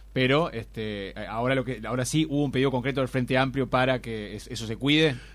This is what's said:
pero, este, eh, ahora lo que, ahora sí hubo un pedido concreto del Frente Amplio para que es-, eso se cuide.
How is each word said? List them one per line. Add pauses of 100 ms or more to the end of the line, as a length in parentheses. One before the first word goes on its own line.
(140)
pero,
este,
eh,
ahora
lo
que,
ahora
sí
hubo
un
pedido
concreto
del
Frente
Amplio
para
que
es-,
eso
se
cuide. (200)